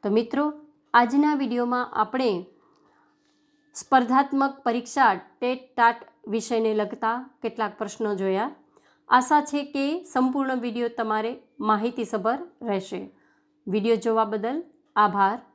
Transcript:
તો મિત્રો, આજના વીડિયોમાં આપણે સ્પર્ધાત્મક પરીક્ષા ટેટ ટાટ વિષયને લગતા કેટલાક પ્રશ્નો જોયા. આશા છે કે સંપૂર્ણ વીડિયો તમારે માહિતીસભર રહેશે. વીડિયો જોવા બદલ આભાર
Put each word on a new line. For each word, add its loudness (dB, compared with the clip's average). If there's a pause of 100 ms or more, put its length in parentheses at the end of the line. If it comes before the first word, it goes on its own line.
તો -2
મિત્રો, 0 (400)
આજના 4
વીડિયોમાં -2
આપણે -2 (1300)
સ્પર્ધાત્મક 2
પરીક્ષા 2
ટેટ -6
ટાટ 4 (320)
વિષયને 0
લગતા -2 (120)
કેટલાક -4
પ્રશ્નો -4
જોયા. -2 (540)
આશા 4
છે -4
કે -4
સંપૂર્ણ -2
વીડિયો -4
તમારે -4 (180)
માહિતીસભર -2 (220)
રહેશે. -6 (560)
વીડિયો 2
જોવા 0
બદલ -4 (320)
આભાર 2 (160)